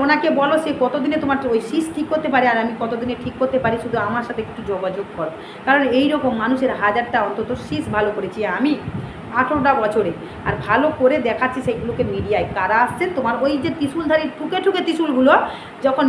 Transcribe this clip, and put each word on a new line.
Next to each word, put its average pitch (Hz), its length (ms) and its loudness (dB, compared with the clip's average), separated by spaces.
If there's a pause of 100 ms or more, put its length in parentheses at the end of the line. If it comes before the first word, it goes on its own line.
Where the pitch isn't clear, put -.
ওনাকে 294 280 4
বলো 285 240 2 (100)
সে 302 60 -2 (100)
কতদিনে 294 440 0
তোমার 269 140 2 (160)
ওই 220 60 2 (100)
শীষ 320 140 0 (100)
ঠিক 302 180 -4
করতে 311 220 0
পারে, 254 180 4
আর 226 120 2
আমি 233 160 -2
কতদিনে 240 340 -2 (100)
ঠিক - 160 -6
করতে 262 240 2
পারি, 226 200 2
শুধু 233 140 -4
আমার 226 300 -2
সাথে 233 180 -6
একটু - 140 -12 (120)
যোগাযোগ 185 340 -4 (100)
করো। 156 160 -4 (340)
কারণ 277 160 4 (160)
এই 285 160 4
রকম 262 180 0 (100)
মানুষের 254 280 2 (120)
হাজারটা 226 400 2
অন্তত 202 280 -4 (180)
শীষ 302 160 -4 (120)
ভালো 208 200 2
করেছি 196 240 -6 (180)
আমি 294 140 2 (640)
আঠেরোটা 277 360 2
বছরে, 208 380 2 (340)
আর 202 80 -2 (120)
ভালো 240 200 4 (140)
করে 262 180 6
দেখাচ্ছি 240 480 -2
সেইগুলোকে 233 380 -2 (100)
মিডিয়ায়। 190 400 0
কারা 202 300 2
আসছেন 359 320 -2
তোমার 233 180 0 (100)
ওই 294 80 4 (120)
যে 330 140 0
ত্রিশূলধারী 311 460 0 (140)
ঠুকে 359 260 -4
ঠুকে 370 220 2
ত্রিশূলগুলো 294 460 4 (520)
যখন 269 240 2